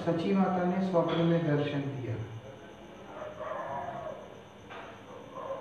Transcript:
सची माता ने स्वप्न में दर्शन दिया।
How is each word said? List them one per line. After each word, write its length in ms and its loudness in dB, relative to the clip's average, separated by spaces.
सची 300 4
माता 300 6
ने 240 4
स्वप्न 300 4
में 160 6
दर्शन 320 4
दिया। 360 -2